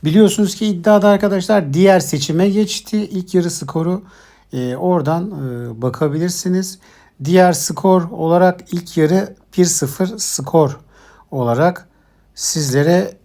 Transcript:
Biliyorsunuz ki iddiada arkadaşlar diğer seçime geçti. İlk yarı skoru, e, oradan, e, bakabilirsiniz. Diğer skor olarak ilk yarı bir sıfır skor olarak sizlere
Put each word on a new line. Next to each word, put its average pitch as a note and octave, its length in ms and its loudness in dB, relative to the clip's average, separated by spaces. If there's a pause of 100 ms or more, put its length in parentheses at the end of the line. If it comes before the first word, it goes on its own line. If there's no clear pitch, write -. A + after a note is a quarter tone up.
Biliyorsunuz G3 500 4
ki A3 120 -4
iddiada G#3 420 2
arkadaşlar G3 680 0
diğer F#3 260 6
seçime D#3+ 480 -2
geçti. G#3 640 -2
İlk F#3 240 -8
yarı F3 160 2
skoru, E3 520 -4 (500)
e, B2+ 240 -4
oradan, E3+ 540 -2
e, A#2+ 520 -10
bakabilirsiniz. F3 960 -4 (460)
Diğer F3+ 280 6
skor F3 580 0
olarak F3+ 500 2 (120)
ilk F3 240 -8
yarı F3 400 0 (220)
bir F3+ 60 6
sıfır F3+ 540 -4
skor C#3+ 600 -2 (520)
olarak C3+ 580 -2 (460)
sizlere D3+ 800 -2 (100)